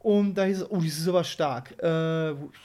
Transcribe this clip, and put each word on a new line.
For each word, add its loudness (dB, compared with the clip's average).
Und 2
da 2
hieß 0
es, -8
„Oh, -2
die 2
ist -2
aber 2
stark.“ -4
Äh, 2
wo -12